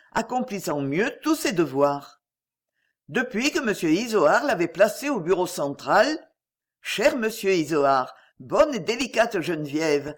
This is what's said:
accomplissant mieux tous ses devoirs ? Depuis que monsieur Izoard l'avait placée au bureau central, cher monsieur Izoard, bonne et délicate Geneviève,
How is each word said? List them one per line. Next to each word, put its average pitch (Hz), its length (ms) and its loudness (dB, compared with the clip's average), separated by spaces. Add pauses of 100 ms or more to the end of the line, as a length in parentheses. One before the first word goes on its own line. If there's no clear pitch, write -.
(140)
accomplissant 208 680 -4
mieux 156 300 -2 (100)
tous 311 140 0
ses 311 160 -4
devoirs ? 143 720 0 (880)
Depuis 233 440 -2
que 349 80 -2
monsieur 196 300 -2
Izoard 208 560 4
l'avait 175 220 0
placée 208 420 0
au 262 100 -2
bureau 185 280 0
central, 170 680 0 (640)
cher 285 360 0
monsieur 214 360 -2
Izoard, 139 640 2 (240)
bonne 208 340 2
et 226 60 -4
délicate 226 600 -2
Geneviève, 147 760 -2